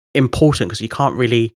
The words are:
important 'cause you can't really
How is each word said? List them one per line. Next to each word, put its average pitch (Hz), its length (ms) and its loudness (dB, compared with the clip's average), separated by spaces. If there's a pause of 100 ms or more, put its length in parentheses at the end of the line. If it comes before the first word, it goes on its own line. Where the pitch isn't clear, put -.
(140)
important 135 560 2
'cause 107 100 -10
you 113 80 -6
can't 139 280 -2
really 117 400 0